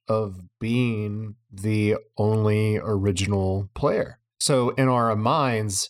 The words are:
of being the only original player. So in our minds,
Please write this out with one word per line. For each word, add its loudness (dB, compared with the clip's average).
of -2
being -2
the 0
only 2
original 0
player. -2
So 2
in 2
our 2
minds, 0